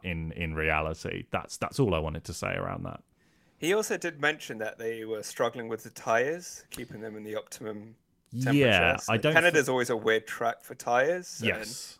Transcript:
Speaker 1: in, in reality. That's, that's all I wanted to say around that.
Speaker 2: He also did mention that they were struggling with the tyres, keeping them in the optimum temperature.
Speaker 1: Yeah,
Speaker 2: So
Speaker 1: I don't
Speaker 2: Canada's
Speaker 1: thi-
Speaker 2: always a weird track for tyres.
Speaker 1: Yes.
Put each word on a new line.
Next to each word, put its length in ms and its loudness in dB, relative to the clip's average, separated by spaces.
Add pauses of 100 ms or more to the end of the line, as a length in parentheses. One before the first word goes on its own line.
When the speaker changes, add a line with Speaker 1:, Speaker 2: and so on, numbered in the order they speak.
Speaker 1:
in, 300 -4
in 200 -2
reality. 800 0
That's, 240 -4
that's 240 -2
all 160 4
I 40 2
wanted 260 -4
to 80 -8
say 200 -4
around 300 -4
that. 180 -10 (580)
Speaker 2:
He 140 2
also 240 0
did 220 -6
mention 380 -2
that 200 -6
they 280 -6
were 180 -4
struggling 460 -2
with 140 -6
the 80 -14
tyres, 760 0
keeping 300 -12
them 160 -10
in 80 -12
the 140 -6
optimum 580 -10 (360)
temperature. 260 2
Speaker 1:
Yeah, 400 6
Speaker 2:
So 160 -2
Speaker 1:
I 40 6
don't 160 2
Speaker 2:
Canada's 320 6
Speaker 1:
thi- 60 0
Speaker 2:
always 180 2
a 80 0
weird 300 2
track 360 -2
for 120 -14
tyres. 680 0
Speaker 1:
Yes. 560 -2